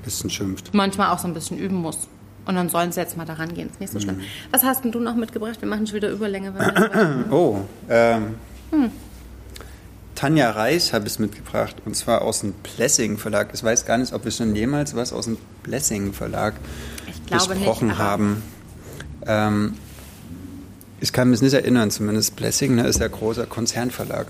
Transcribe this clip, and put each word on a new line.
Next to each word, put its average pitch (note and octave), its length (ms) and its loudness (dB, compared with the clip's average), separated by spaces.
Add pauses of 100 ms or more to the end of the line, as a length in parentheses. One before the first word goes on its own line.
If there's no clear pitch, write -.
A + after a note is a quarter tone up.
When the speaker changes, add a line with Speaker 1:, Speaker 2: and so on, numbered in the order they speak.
Speaker 1:
Bisschen - 280 -4
schimpft. - 420 -6
Speaker 2:
manchmal G3 380 2
auch F3 80 0
so - 80 -4
ein E3 80 -4
bisschen E3 240 -8
üben F#3+ 160 -2
muss. E3 320 -4 (400)
Und F#3+ 60 0
dann F3+ 160 2
sollen F3 220 2
sie F3 80 -2
jetzt E3+ 180 -4
mal E3 80 -6
daran D#3+ 300 -8
gehen. - 160 -8
Ist - 100 -20
nicht F#3+ 100 -8
so - 80 -4
schlimm. - 180 -2
Speaker 1:
Mhm. - 60 -8 (280)
Speaker 2:
Was C4 120 2
hast C4 200 2
denn A#3 80 0
du A#3 80 -2
noch A3+ 160 0
mitgebracht? A3+ 460 -2
Wir - 60 -4
machen G#3+ 200 0
schon G3+ 80 -6
wieder G#3 160 0
Überlänge. G3 420 -4
Weil G3 220 2
wir F#3 520 4
Speaker 1:
<clears throat> - 40 0
Oh, C3+ 260 6 (320)
ähm, A#2 460 6 (340)
Speaker 2:
Hm. C4 220 4 (1200)
Speaker 1:
Tanja C#3+ 380 4
Reich A#2+ 420 2
habe G#2 140 2
ich F#2 120 -4
mitgebracht. A2 560 -2 (100)
Und G#2+ 100 -6
zwar - 260 2
aus A2+ 200 0
dem G2 120 -4
Blessing A2 640 0
Verlag. G#2 380 0
Ich - 80 -6
weiß A2 220 2
gar A2+ 120 2
nicht, B2 160 0
ob A2+ 120 -4
wir A2+ 60 -2
schon G#2+ 240 0
jemals C#3+ 400 0
was A#2+ 160 -2
aus A#2 140 -4
dem A2+ 120 -2 (260)
Blessing G#2 500 -2
Verlag G#2+ 400 -2 (540)
Speaker 2:
Ich - 180 -12
glaube F3+ 280 2
nicht, F#3+ 100 0
Speaker 1:
besprochen A2+ 260 2
Speaker 2:
aber F#2+ 100 0
Speaker 1:
haben. G#2 440 2 (840)
Ähm, G#2+ 480 2 (1300)
ich - 100 0
kann B2+ 180 6
mich A#2+ 120 6
nicht C3+ 120 6
erinnern, A#2+ 380 4
zumindest G#2+ 440 0
Blessing, B2 400 2
ne, A#2+ 120 4
ist A#2 120 4
ja A2+ 80 2
großer A2 380 -2
Konzernverlag. A2 840 -4